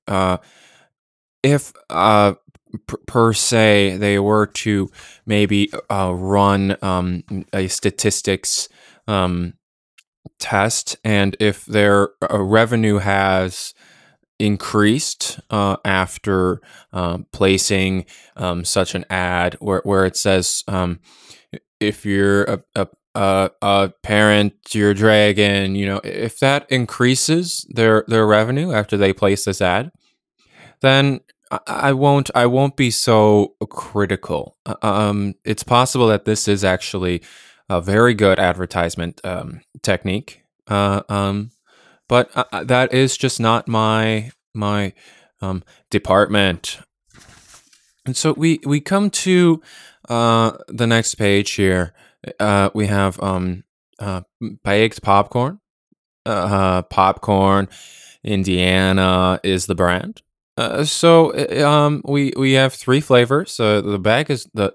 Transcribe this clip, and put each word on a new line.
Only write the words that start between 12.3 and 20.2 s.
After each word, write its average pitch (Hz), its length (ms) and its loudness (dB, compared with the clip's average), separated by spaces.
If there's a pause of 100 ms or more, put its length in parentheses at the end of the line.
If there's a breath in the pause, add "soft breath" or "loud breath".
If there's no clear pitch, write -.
uh, 107 80 -2
revenue 110 600 2
has 95 760 -2 (680 soft breath)
increased, 104 960 -2 (120)
uh, 101 340 -2
after, 92 760 -2 (320 loud breath)
uh, 87 260 -4 (140)
placing, 95 720 0 (320 loud breath)
um, 87 280 -6
such - 300 -2
an 92 140 -8
ad 90 520 -2
where, 95 240 -2
where 95 200 2
it 92 120 -2
says, - 500 -2